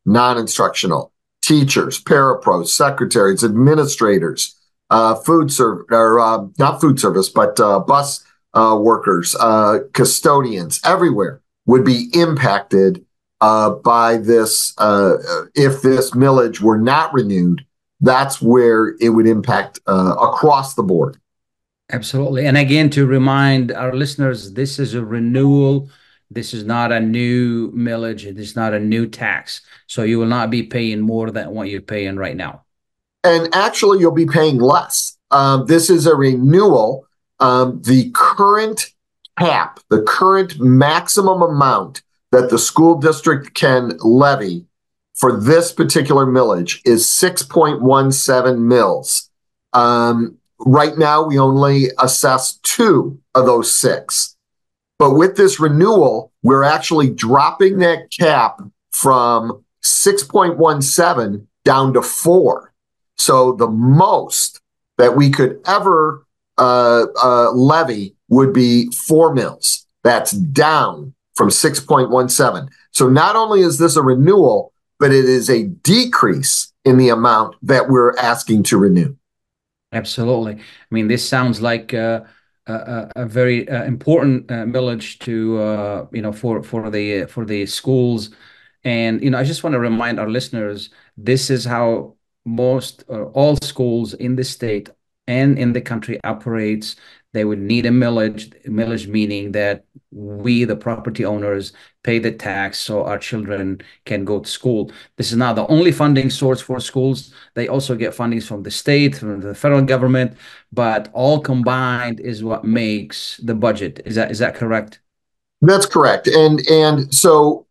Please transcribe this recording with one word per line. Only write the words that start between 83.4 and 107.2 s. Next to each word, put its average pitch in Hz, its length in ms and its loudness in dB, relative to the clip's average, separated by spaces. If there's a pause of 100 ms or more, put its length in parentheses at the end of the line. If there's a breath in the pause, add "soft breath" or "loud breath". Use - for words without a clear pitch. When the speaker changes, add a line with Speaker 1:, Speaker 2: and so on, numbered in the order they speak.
Speaker 2:
uh, 120 160 -6
important, 135 680 -2
uh, 113 140 -8
millage 120 540 -6
to, 113 400 -4
uh, 104 520 -6
you 110 100 -8
know, 107 120 -8
for, 110 280 -6
for 110 280 -10
the, 104 360 -6
for 113 200 -10
the 101 200 -6
schools. 120 640 -4 (540 soft breath)
And, 113 400 -4
you 139 60 0
know, 131 80 -2
I 135 80 -2
just 156 180 -6
wanna 151 160 -2
remind 117 400 -4
our 107 100 -6
listeners: 110 600 -8 (280 soft breath)
this 123 320 -2
is 127 140 -2
how 117 520 -4 (300)
most, 123 640 -4
uh, 110 140 -10 (100)
all 147 300 2
schools 117 500 -4
in 123 220 -6
the 127 80 -4
state 107 460 -8 (380)
and 135 300 0
in 120 160 -2
the 120 80 -4
country 113 420 -10
operates. 107 720 -6 (340 soft breath)
They 107 140 -4
would 104 140 -4
need 113 260 -4
a 117 40 -2
millage, 117 640 -2 (140)
millage 110 420 -6
meaning 104 440 -4
that 101 340 -4 (260)
we, 104 520 -4
the 113 120 -4
property 113 480 -8
owners, 101 500 -6 (280 soft breath)
pay 117 160 -2
the 117 140 -4
tax 98 480 -10
so 104 240 -6
our 101 160 -8
children 98 640 -8 (240 soft breath)
can 101 200 -6
go 101 140 -4
to 98 100 -12
school. 113 420 -4 (260 loud breath)
This - 140 -6
is 117 60 -4
not 117 180 0
the 110 120 -4
only 165 240 4
funding 143 400 0
source 131 280 -2
for 127 200 -10
schools. 131 520 -6 (220 soft breath)